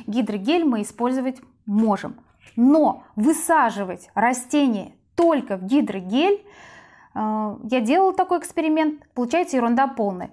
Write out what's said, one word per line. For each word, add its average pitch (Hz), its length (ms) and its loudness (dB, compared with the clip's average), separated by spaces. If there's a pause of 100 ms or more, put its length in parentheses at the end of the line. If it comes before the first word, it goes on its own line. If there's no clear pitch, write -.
гидрогель 220 560 -2
мы 233 180 0
использовать 254 540 -4 (300)
можем. 208 500 0 (400)
Но 277 480 4 (100)
высаживать 226 1000 0
растение 247 800 0 (200)
только 311 420 2
в 185 80 -8
гидрогель, 226 800 0 (720)
э, 214 420 -4 (140)
я 262 100 0
делала 349 320 2
такой 370 260 0
эксперимент, 311 640 -2 (120)
получается 277 420 -2
ерунда 240 320 2
полная. 202 440 -6